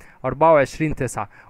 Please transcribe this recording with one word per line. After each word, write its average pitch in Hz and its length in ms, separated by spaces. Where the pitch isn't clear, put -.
أربعة 147 280
وعشرين 147 420
تسعة، 113 340